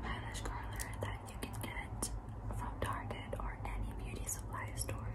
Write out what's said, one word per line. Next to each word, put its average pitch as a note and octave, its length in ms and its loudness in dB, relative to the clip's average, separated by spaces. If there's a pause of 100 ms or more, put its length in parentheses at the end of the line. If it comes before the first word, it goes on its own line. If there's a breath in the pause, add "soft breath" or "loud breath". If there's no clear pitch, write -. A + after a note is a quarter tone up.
eyelash - 380 0
curler - 460 0 (140)
that - 180 2 (100)
you - 120 -4
can - 200 -2
get - 480 0 (480)
from - 140 2 (100)
Target - 580 0
or - 260 0
any - 260 0 (120)
beauty - 240 0
supply - 480 0
store. - 400 0